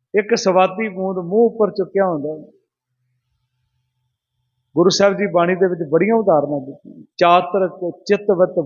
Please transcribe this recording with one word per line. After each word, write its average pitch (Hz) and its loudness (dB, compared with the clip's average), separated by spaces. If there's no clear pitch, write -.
ਇੱਕ 208 0
ਸਵਾਦੀ 190 0
ਬੂੰਦ 190 -6
ਮੂੰਹ 196 2
ਉੱਪਰ 214 0
ਚੁੱਕਿਆ 196 -2
ਹੁੰਦਾ। 156 -4
ਗੁਰੂ 175 4
ਸਾਹਿਬ 196 2
ਜੀ 196 -2
ਬਾਣੀ 175 2
ਦੇ 185 2
ਵਿੱਚ 170 -6
ਬੜੀਆਂ 185 2
ਉਦਾਹਰਨਾਂ 147 0
ਦਿੱਤੀਆਂ, - -18
"ਚਾਤਰਕ 175 0
ਚਿਤਵਤ 196 0